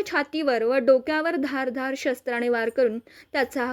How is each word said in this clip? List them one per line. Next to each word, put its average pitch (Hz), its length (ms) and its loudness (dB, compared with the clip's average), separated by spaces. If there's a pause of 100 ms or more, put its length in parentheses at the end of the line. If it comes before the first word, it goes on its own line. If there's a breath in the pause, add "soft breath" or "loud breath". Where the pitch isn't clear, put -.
छातीवर 285 580 0
व 254 140 2
डोक्यावर 311 580 2
धारधार 269 640 -4
शस्त्राने 240 520 -2
वार 233 200 0
करून 233 280 0 (360 loud breath)
त्याचा 254 400 -2